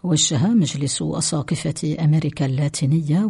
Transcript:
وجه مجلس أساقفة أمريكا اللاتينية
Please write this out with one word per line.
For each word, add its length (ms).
وجه 440
مجلس 540
أساقفة 960
أمريكا 460
اللاتينية 720